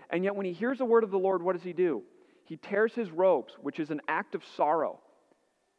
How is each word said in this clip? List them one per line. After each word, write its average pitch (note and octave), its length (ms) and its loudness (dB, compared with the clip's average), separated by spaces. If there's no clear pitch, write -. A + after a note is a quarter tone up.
and F3 160 -2
yet G3+ 100 0
when G3 120 -4
he F3+ 60 -4
hears A3+ 260 -2
the C4 60 -2
word A3+ 200 6
of G3 60 -4
the G3 80 0
Lord, F#3 240 2
what F#3 120 0
does E3+ 80 -10
he F3+ 100 -8
do? D#3 300 0
He E3 120 -14
tears G#3+ 380 -2
his A3 160 -4
robes, E3 500 2
which C#3+ 180 -6
is D#3 120 -4
an D3+ 180 -4
act F3 260 -2
of F3 80 -10
sorrow. D3+ 440 0